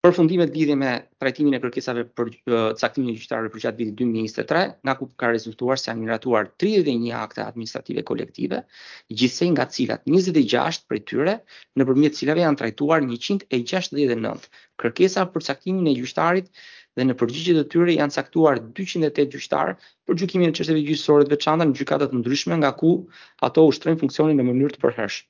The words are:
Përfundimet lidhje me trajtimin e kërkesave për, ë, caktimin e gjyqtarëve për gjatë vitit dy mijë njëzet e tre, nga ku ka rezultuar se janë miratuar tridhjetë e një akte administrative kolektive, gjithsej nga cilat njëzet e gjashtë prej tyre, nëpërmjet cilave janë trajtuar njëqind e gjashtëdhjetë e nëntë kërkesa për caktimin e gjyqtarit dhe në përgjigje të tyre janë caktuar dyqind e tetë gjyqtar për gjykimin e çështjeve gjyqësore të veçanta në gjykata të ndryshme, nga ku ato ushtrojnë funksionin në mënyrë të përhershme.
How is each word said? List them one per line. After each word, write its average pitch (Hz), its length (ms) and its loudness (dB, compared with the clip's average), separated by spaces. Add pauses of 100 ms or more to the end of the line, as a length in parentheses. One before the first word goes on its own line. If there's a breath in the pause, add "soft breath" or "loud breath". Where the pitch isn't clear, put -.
Përfundimet 175 560 4
lidhje 151 240 2
me 135 100 0 (300)
trajtimin 135 360 0
e - 40 -2
kërkesave 120 460 -4 (100)
për, 120 120 -2 (200)
ë, 120 100 2 (220)
caktimin 127 320 -2
e 107 60 -8
gjyqtarëve 113 340 -6
për 110 120 -14
gjatë 113 160 -4
vitit 107 180 -6
dy 123 100 0
mijë 113 160 -2
njëzet 110 160 -8
e - 80 -4
tre, 160 140 2 (180)
nga 135 160 -2
ku 131 120 -12 (120)
ka 123 80 0
rezultuar 117 480 -2
se 120 140 -8
janë 113 160 -6
miratuar 110 420 -2 (140)
tridhjetë 190 260 2
e 120 140 0
një 117 160 -6
akte 107 260 -8
administrative - 640 -10
kolektive, - 540 -6 (500 loud breath)
gjithsej 127 400 0
nga 127 240 0
cilat 120 320 -4
njëzet 175 320 2
e 123 140 4
gjashtë 139 340 -2
prej 170 140 -4 (100)
tyre, 160 240 0 (400 loud breath)
nëpërmjet 135 400 2
cilave 156 300 0
janë 143 160 2
trajtuar 143 480 0
njëqind 190 420 -4
e 127 80 0
gjashtëdhjetë 139 560 -2
e 113 80 -4
nëntë - 400 -10 (160)
kërkesa 185 560 0
për 156 140 -6
caktimin 180 420 0
e 127 80 2
gjyqtarit 170 480 -2 (480 loud breath)
dhe 127 140 2
në 123 100 -2
përgjigje 160 400 2
të 143 160 -2
tyre 170 240 4
janë 147 160 0
caktuar 139 480 2 (160)
dyqind 180 240 -2
e 147 140 0
tetë 143 180 0
gjyqtar 147 400 -2 (320 soft breath)
për 170 140 0
gjykimin 180 260 2
e 160 80 0
çështjeve 156 320 0
gjyqësore 147 400 4
të 147 80 2
veçanta 156 320 2
në 131 80 2
gjykata 143 320 -2
të 127 160 -2
ndryshme, 143 400 -2
nga 135 80 2
ku 165 300 2 (420 loud breath)
ato 156 240 6
ushtrojnë 160 320 0
funksionin 147 400 2
në 127 80 2
mënyrë 131 300 0
të - 80 -2
përhershme. 113 440 -4